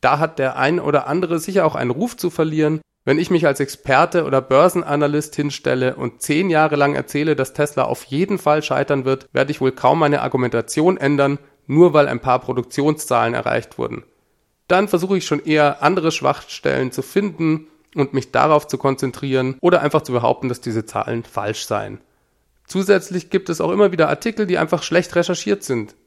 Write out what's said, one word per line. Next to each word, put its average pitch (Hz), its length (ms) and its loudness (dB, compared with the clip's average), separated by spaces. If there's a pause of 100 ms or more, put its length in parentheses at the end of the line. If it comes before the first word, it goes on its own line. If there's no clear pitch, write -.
Da 135 180 2
hat 160 200 -2
der 131 180 -2
ein 147 240 0
oder 147 260 0
andere 165 320 -2
sicher 185 260 -2
auch 156 100 0
einen 123 160 -4
Ruf 175 240 -4
zu - 140 -4
verlieren. 156 540 0 (240)
Wenn 139 120 2
ich 175 120 -2
mich 165 160 2
als 139 140 0
Experte 151 640 0
oder 135 180 0
Börsenanalyst 147 920 2
hinstelle 131 600 -2
und 123 260 -8
zehn 170 300 0
Jahre 156 260 2
lang 143 180 2
erzähle, 147 420 -2
dass 131 180 -4
Tesla 143 300 -2
auf 120 200 -4
jeden 185 320 -2
Fall 151 260 2
scheitern 135 440 -2
wird, 135 260 -2
werde 135 180 0
ich 147 120 -4
wohl 131 100 2
kaum 143 260 2
meine 147 220 2
Argumentation 127 760 0
ändern, 139 400 0 (280)
nur 156 280 6
weil 147 140 6
ein 123 120 -4
paar 127 180 2
Produktionszahlen 127 920 -2
erreicht 117 460 -4
wurden. 117 240 -6 (680)
Dann 190 200 2
versuche 190 280 0
ich 170 80 -2
schon 147 180 -2
eher, 151 400 2
andere 160 300 2
Schwachstellen 135 800 -2
zu - 80 -8
finden 160 680 -2 (260)
und 143 180 -2
mich 135 180 -4
darauf 147 360 2
zu - 100 -6
konzentrieren 131 840 -2
oder 180 180 4
einfach 147 220 0
zu 131 100 -8
behaupten, 120 380 0
dass 120 100 -6
diese 110 240 -4
Zahlen 117 400 -6
falsch 104 400 -8
seien. 104 380 -6 (640)
Zusätzlich 185 640 -2
gibt 185 180 -2
es 165 140 -4
auch 160 80 0
immer 196 200 4
wieder 160 200 0
Artikel, 214 360 -2
die 175 120 0
einfach 160 240 -2
schlecht 175 340 0
recherchiert 170 460 -2
sind. 117 320 -4 (120)